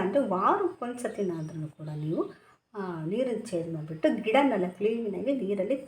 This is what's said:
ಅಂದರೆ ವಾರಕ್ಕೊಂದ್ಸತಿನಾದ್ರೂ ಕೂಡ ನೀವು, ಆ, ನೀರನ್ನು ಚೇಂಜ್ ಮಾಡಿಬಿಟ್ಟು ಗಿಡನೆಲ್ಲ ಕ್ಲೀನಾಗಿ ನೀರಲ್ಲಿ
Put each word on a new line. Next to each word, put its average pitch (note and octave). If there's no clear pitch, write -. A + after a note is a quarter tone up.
ಅಂದರೆ A#3+
ವಾರಕ್ಕೊಂದ್ಸತಿನಾದ್ರೂ G3+
ಕೂಡ D#3
ನೀವು, F3+
ಆ, -
ನೀರನ್ನು A#3+
ಚೇಂಜ್ E3
ಮಾಡಿಬಿಟ್ಟು D#3+
ಗಿಡನೆಲ್ಲ A3
ಕ್ಲೀನಾಗಿ A3
ನೀರಲ್ಲಿ G3